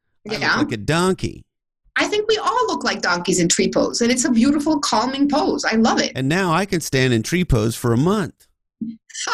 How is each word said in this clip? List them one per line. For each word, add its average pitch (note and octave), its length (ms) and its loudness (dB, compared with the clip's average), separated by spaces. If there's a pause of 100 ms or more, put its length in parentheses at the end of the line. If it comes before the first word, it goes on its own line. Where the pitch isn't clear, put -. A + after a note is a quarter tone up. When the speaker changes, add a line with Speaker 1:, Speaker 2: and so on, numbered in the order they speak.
(280)
Speaker 1:
I G#3+ 100 -4
Speaker 2:
Yeah. E3+ 200 0
Speaker 1:
looked - 140 -2
like A2+ 80 -6
a G2+ 40 -12
donkey. E3+ 600 -2 (500)
Speaker 2:
I D4+ 120 2
think G#4 200 -2
we A4 100 2
all A4 300 0
look - 160 -4
like G3 180 -4
donkeys F3 380 -2
in E3+ 80 2
tree F#3 220 0
pose, - 320 -2
and A#3 100 2
it's B3+ 140 0
a D4+ 60 2
beautiful, D4 480 2
calming C4+ 500 0
pose. D#4 360 0
I F3+ 100 0
love A3+ 240 2
it. - 160 -2
Speaker 1:
And C3 140 -2
now F3+ 240 0
I F#3 120 2
can F#3 160 -2
stand C3 320 2
in A2+ 80 2
tree F3 240 0
pose A#2 300 2
for A#2 180 0
a A2+ 40 4
month. F3 500 0 (340)
Speaker 2:
<laughs> - 520 -12